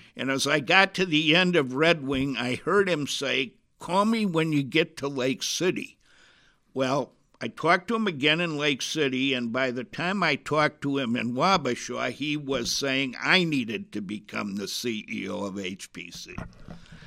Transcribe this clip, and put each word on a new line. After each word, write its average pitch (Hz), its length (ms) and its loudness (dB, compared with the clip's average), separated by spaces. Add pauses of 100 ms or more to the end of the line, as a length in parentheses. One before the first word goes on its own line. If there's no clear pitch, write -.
(160)
And 127 140 -4
as 131 160 0
I 151 140 2
got 190 340 4
to 185 100 2
the 156 300 4
end 180 220 4
of 127 180 2
Red 156 320 4
Wing, 135 300 0
I 123 180 -2
heard 190 340 2
him 147 200 0
say, 131 460 -2 (260)
"Call 185 240 2
me 226 200 2
when 160 280 2
you 147 100 4
get 156 360 0
to 139 100 -2
Lake 135 340 -2
City." - 560 -2 (760)
Well, 131 420 -2 (260)
I 120 80 -4
talked 175 400 0
to 233 80 0
him 220 100 0
again 151 340 2
in 165 160 -2
Lake 147 240 0
City, 135 540 0
and 120 180 -2
by 127 200 0
the 123 100 -6
time 180 400 -4
I 151 140 4
talked 151 460 0
to 139 160 0
him 120 180 0
in 120 180 -2
Wabasha, 127 800 0
he 147 240 -4
was 135 340 -2
saying 135 500 -2
I 175 220 2
needed 117 500 -2
to 104 80 -6
become 104 540 -8
the 101 140 -6
C 113 420 -4
E 101 180 -8
O 98 140 -6
of 98 160 -6
H 95 340 -8
P 87 200 -14
C. 90 240 -14 (720)